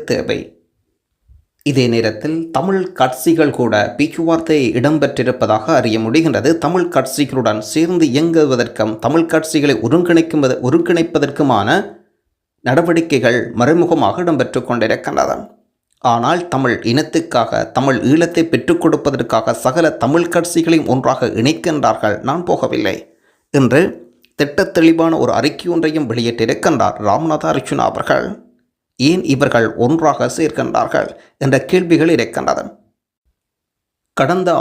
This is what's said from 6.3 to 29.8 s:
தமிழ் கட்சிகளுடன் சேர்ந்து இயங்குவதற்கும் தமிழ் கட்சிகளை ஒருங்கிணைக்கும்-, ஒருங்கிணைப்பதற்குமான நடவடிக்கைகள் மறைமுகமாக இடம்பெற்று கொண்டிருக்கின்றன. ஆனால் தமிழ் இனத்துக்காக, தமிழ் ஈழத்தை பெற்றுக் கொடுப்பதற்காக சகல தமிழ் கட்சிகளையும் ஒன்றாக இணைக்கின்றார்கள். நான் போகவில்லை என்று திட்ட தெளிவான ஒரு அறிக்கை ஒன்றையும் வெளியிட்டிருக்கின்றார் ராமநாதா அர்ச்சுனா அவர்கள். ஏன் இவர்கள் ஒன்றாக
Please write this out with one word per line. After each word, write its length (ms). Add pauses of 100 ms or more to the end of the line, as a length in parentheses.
தமிழ் 320
கட்சிகளுடன் 760
சேர்ந்து 420
இயங்குவதற்கும் 920
தமிழ் 320
கட்சிகளை 500
ஒருங்கிணைக்கும்-, 800
ஒருங்கிணைப்பதற்குமான 1200 (840)
நடவடிக்கைகள் 800 (100)
மறைமுகமாக 720
இடம்பெற்று 400
கொண்டிருக்கின்றன. 800 (600)
ஆனால் 440
தமிழ் 340
இனத்துக்காக, 680 (220)
தமிழ் 300
ஈழத்தை 420
பெற்றுக் 360
கொடுப்பதற்காக 720
சகல 420
தமிழ் 320
கட்சிகளையும் 640
ஒன்றாக 420
இணைக்கின்றார்கள். 880
நான் 240
போகவில்லை 500 (600)
என்று 260 (580)
திட்ட 300
தெளிவான 500
ஒரு 140
அறிக்கை 360
ஒன்றையும் 400
வெளியிட்டிருக்கின்றார் 920
ராமநாதா 480
அர்ச்சுனா 380
அவர்கள். 400 (760)
ஏன் 240
இவர்கள் 520
ஒன்றாக 520